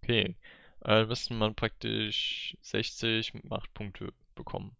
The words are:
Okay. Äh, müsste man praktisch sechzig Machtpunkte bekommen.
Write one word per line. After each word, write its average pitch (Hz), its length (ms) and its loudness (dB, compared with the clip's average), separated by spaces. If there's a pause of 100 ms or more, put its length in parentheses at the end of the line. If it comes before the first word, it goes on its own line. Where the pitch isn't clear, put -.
Okay. 113 340 4 (460)
Äh, 110 220 8
müsste 117 300 -2
man 110 200 2
praktisch - 1080 -2
sechzig 113 720 0 (100)
Machtpunkte - 720 -8 (200)
bekommen. - 460 -8